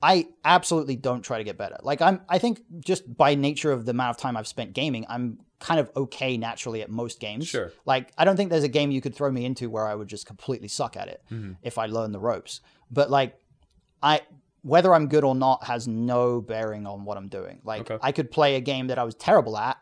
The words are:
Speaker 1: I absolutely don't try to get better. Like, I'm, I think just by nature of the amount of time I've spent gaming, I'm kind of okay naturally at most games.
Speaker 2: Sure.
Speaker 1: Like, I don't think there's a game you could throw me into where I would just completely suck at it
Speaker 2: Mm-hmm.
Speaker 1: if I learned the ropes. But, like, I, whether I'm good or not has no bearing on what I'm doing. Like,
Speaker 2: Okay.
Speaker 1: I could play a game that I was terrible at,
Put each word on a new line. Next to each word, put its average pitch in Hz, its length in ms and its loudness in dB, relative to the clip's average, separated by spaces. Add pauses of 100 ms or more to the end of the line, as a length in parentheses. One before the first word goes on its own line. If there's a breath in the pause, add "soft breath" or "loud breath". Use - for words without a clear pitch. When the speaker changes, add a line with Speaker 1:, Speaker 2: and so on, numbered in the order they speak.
Speaker 1:
I 170 280 4 (160)
absolutely 160 520 4
don't 123 260 -2
try 120 160 -6
to 110 60 -6
get 98 140 -10
better. 101 240 -8
Like, 143 180 -2
I'm, 180 280 4
I 180 100 2
think 233 220 0 (180)
just 131 380 -4
by 147 180 6
nature 143 380 0
of 123 120 -2
the 120 60 -4
amount 123 200 0
of 120 80 -4
time 123 180 -2
I've 110 120 -6
spent 107 260 -10
gaming, 127 340 -2
I'm 120 320 -6 (200)
kind 165 200 2
of 135 160 0
okay 131 400 -4
naturally 113 460 -6
at 98 80 -12
most 113 300 -6
games. 113 280 -8
Speaker 2:
Sure. 98 240 -6 (120)
Speaker 1:
Like, 131 320 -2
I 160 80 4
don't 190 120 4
think 190 140 0
there's 160 140 4
a 147 40 2
game 143 220 2
you 131 100 0
could 123 140 -6
throw 143 160 -2
me 127 140 -2
into 127 240 -6
where 110 180 -4
I 107 80 -4
would 104 140 -10
just 104 180 -12
completely 104 420 -8
suck - 280 -6
at 95 120 -10
it - 140 -16 (100)
Speaker 2:
Mm-hmm. 104 200 -10 (100)
Speaker 1:
if 117 160 -8
I 113 80 -2
learned 110 280 -4
the 98 60 -8
ropes. 107 400 -4 (300)
But, 135 200 2
like, 135 260 2 (680)
I, 151 180 4 (420)
whether 170 320 6
I'm 151 140 4
good 147 160 4
or 135 100 4
not 131 300 2
has 120 240 -6
no 120 520 0
bearing 110 460 -6
on 101 180 -12
what 101 120 -8
I'm 98 120 -12
doing. 92 360 -12
Like, 110 260 -6
Speaker 2:
Okay. 110 120 -6
Speaker 1:
I 139 100 0
could 127 180 -4
play 143 260 4
a 131 40 0
game 131 280 -4
that 127 100 -2
I 123 60 0
was 113 100 -8
terrible 131 420 4
at, 117 260 -4